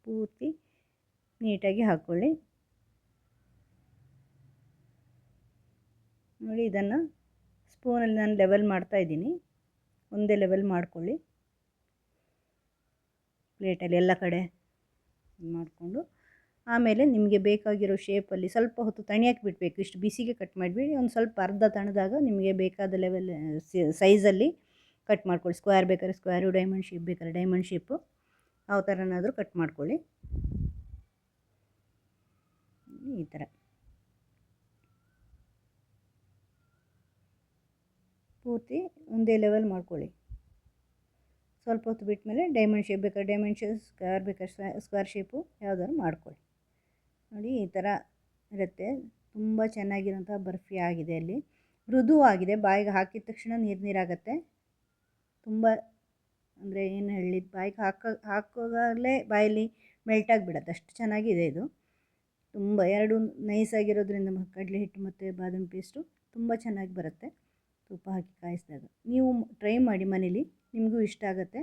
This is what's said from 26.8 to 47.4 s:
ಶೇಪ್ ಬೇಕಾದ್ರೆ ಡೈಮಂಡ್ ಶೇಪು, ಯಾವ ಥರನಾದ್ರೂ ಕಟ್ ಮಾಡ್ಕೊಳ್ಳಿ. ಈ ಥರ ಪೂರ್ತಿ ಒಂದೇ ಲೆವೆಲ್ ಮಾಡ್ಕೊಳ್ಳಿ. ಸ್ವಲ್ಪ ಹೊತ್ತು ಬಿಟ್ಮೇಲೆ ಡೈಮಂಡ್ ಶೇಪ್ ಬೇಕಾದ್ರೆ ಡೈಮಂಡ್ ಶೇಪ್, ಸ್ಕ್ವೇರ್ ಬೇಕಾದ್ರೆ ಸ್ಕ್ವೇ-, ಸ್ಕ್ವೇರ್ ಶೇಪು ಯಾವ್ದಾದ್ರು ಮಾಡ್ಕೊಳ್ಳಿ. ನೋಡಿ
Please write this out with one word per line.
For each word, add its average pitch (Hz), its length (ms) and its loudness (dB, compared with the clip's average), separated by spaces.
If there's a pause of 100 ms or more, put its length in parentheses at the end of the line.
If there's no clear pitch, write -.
ಶೇಪ್ 170 200 -10
ಬೇಕಾದ್ರೆ 165 300 -6
ಡೈಮಂಡ್ 185 320 2
ಶೇಪು, 185 240 -4 (720)
ಯಾವ 202 180 2
ಥರನಾದ್ರೂ 185 520 -2
ಕಟ್ - 220 -8
ಮಾಡ್ಕೊಳ್ಳಿ. 160 360 -2 (3250)
ಈ 151 140 -6
ಥರ 151 100 -12 (4000)
ಪೂರ್ತಿ 240 340 -6 (360)
ಒಂದೇ 226 280 4
ಲೆವೆಲ್ 214 280 4
ಮಾಡ್ಕೊಳ್ಳಿ. 175 360 -8 (1600)
ಸ್ವಲ್ಪ 226 220 -2
ಹೊತ್ತು 220 200 -6
ಬಿಟ್ಮೇಲೆ 214 340 -2 (140)
ಡೈಮಂಡ್ 214 300 4
ಶೇಪ್ 196 180 -2
ಬೇಕಾದ್ರೆ 202 240 -4
ಡೈಮಂಡ್ 208 300 0
ಶೇಪ್, 214 280 -6
ಸ್ಕ್ವೇರ್ 190 400 -4
ಬೇಕಾದ್ರೆ 190 240 -8
ಸ್ಕ್ವೇ-, 196 320 -10
ಸ್ಕ್ವೇರ್ 196 300 -4
ಶೇಪು 202 240 -8 (240)
ಯಾವ್ದಾದ್ರು 196 360 -4
ಮಾಡ್ಕೊಳ್ಳಿ. - 420 -6 (920)
ನೋಡಿ 214 200 -8 (100)